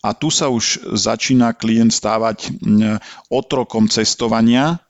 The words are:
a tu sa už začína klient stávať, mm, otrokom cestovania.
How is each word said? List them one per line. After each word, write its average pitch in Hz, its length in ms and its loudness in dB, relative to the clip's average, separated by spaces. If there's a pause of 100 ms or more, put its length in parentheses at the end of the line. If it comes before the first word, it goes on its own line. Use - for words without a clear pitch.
a 104 80 -2
tu 143 160 -4
sa 156 240 0
už - 400 -4
začína 113 640 0
klient 113 400 2
stávať, 110 560 -2
mm, 107 480 0 (320)
otrokom 120 560 0
cestovania. 117 880 0 (140)